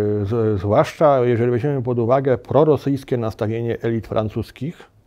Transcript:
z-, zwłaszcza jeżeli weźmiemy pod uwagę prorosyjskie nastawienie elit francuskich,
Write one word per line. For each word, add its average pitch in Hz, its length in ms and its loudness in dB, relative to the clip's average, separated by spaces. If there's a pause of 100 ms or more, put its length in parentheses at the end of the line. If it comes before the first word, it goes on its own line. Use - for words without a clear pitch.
(260)
z-, 107 340 0
zwłaszcza 131 680 2
jeżeli 120 260 2
weźmiemy 131 300 -2
pod 120 180 -2
uwagę 127 380 2
prorosyjskie 143 800 0
nastawienie 113 640 -4
elit 117 260 -4
francuskich, 110 840 -6 (180)